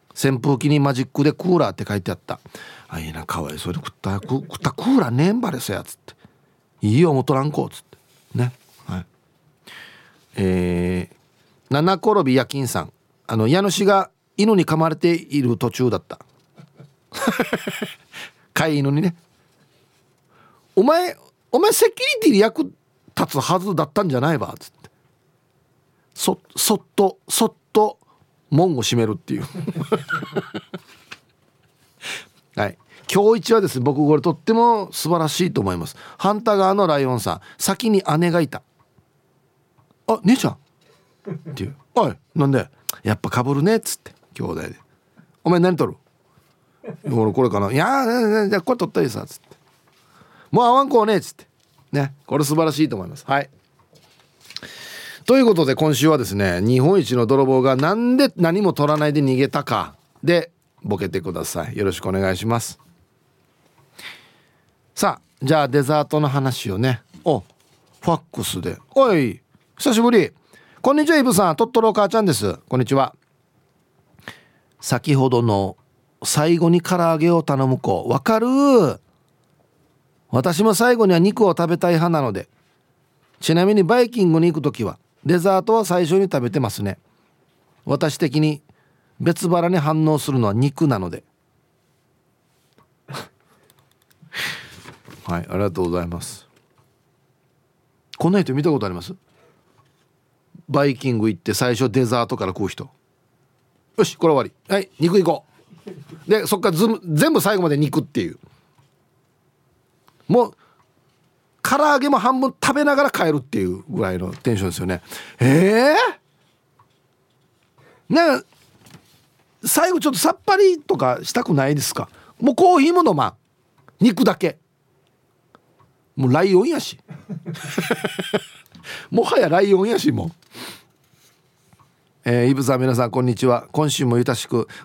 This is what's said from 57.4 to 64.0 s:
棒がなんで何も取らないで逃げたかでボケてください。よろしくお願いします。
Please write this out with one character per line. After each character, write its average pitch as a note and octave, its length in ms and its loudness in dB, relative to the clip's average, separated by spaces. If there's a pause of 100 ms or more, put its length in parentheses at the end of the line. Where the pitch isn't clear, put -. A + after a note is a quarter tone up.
棒 C3 160 2
が C3 140 2
な D3+ 180 0
ん A#3+ 220 0
で C4+ 220 2
何 F3 240 2
も F#3 100 2
取 D3 180 0
ら D3+ 60 2
な D3+ 120 0
い D3 40 0
で D3 80 0
逃 C3+ 160 0
げ C3 140 0
た C#3+ 160 -4
か G#2 320 -4 (260)
で E3 260 0 (320)
ボ G2+ 160 -6
ケ G2 120 -6
て F#2+ 100 -4
く F2 140 -10
だ E2 100 -8
さ D#2+ 260 -8
い。 - 60 -10
よ G2+ 80 -4
ろ F#2+ 80 0
し - 80 -8
く - 80 -8
お F#2 60 -4
願 F#2+ 200 0
い F2+ 40 -6
し G#2 80 -8
ま A#2 160 -2
す。 - 180 -14 (2250)